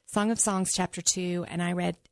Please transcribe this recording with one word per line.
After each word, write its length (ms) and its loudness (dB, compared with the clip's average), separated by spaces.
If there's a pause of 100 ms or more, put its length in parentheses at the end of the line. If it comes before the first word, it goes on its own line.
Song 240 2
of 80 0
Songs, 340 2
chapter 300 -2
two, 460 0
and 120 -4
I 120 0
read 240 0 (160)